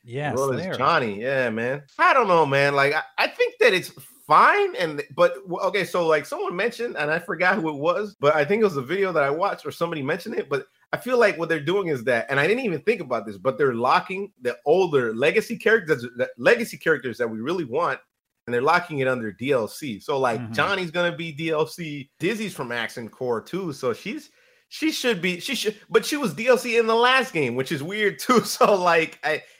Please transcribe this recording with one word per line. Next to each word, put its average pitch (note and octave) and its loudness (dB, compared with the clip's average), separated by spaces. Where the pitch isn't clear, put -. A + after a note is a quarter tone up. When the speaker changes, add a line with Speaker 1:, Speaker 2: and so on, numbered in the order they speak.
Speaker 1:
Yeah, C3 -6
Speaker 2:
As B2 -2
well C#3 0
Speaker 1:
Slayer. E3+ -6
Speaker 2:
as B2 -6
Johnny. B2+ 2
Yeah, B2+ 0
man. B2+ -4
I E4 6
don't A#3+ 4
know, E3+ 4
man. C#3 2
Like, C#3 4
I, D#3 -2
I A#3+ 2
think - -2
that G#3 6
it's - -4
fine. D#4+ 4
And, D3+ -4
but, F3 4
w-, E3+ -6
okay, F#3 0
so, F3 0
like, D3+ 2
someone D#4+ -6
mentioned, A3+ -4
and D3+ -2
I E3+ 0
forgot F3+ 0
who D#3+ -2
it D3 -6
was, F3+ -2
but D3 4
I D3+ 4
think G3+ 2
it G#3+ 4
was D#3 0
a C3+ -2
video F#3 -2
that D#3 2
I C#3 2
watched E3 -2
or C3+ -8
somebody E3+ -4
mentioned E3+ -4
it, - -6
but - -2
I - -4
feel B3 -2
like G3+ 4
what E3 -4
they're E3 0
doing F3 -2
is C3 -2
that, A#2 2
and C3+ 0
I D3+ 2
didn't B3 0
even E3 -2
think G#3+ 0
about A#2+ -6
this, G2+ -12
but B2+ -2
they're C3+ 2
locking F3 0
the A#2+ -4
older D3 2
legacy F#3 0
characters, E3 2
the B2+ -2
legacy F3 2
characters C3 -2
that A#2+ -2
we A2 -8
really E3 -4
want, C#3 -2
and A#2+ -4
they're A#2+ 2
locking D#3+ 0
it C3 0
under A#2+ -2
D B2+ -4
L A#2 2
C. A2+ -10
So, C#3+ -4
like, B2 0
Speaker 1:
Mm-hmm. A2+ -10
Speaker 2:
Johnny's F3+ 0
gonna F3 -2
be E3 -8
D D#3+ -6
L D#3 0
C. D3+ -10
Dizzy's G#3 -4
from B2 -8
Accent A2+ -6
Core, A#2+ -2
too, F3 -6
so B2+ -4
she's, B3+ -10
she - -4
should A3+ -2
be, F3+ -2
she C4 -6
should, G#3 -4
but A3 2
she D4+ -4
was A3+ -2
D A3 -4
L B3+ 6
C A#3+ 0
in A3+ 4
the A3+ 4
last B3 4
game, C3 0
which C3 -2
is C#3+ -4
weird, G3 -2
too. A#3+ 4
<laughs> - -8
So, - 4
like, E3+ 2
I, D3+ -2